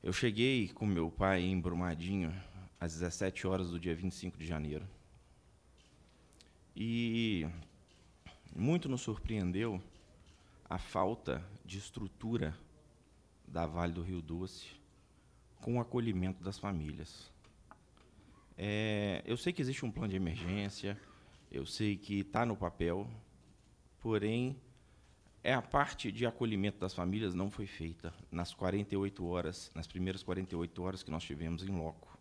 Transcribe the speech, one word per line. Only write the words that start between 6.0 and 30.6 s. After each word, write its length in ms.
E 720
muito 340
nos 120
surpreendeu 800
a 80
falta 680
de 140
estrutura 800
da 200
Vale 280
do 80
Rio 200
Doce 460
com 160
o 40
acolhimento 600
das 140
famílias. 720
É, 680
eu 120
sei 160
que 80
existe 240
um 60
plano 180
de 80
emergência, 840
eu 140
sei 300
que 280
tá 220
no 120
papel, 520
porém, 600
é 100
a 80
parte 500
de 140
acolhimento 520
das 160
famílias 400
não 160
foi 160
feita 480
nas 220
quarenta 400
e 40
oito 280
horas, 480
nas 140
primeiras 340
quarenta 320
e 40
oito 260